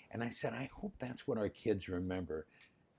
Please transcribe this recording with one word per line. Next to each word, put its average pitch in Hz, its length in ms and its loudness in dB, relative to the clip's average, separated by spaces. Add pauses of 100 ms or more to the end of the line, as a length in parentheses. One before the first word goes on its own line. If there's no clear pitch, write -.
(100)
And 113 140 -2
I 117 60 0
said, 113 240 0
"I 131 200 -4
hope 202 240 -6
that's - 300 -6
what 117 100 2
our 104 120 4
kids 104 380 2
remember," 90 580 0 (520)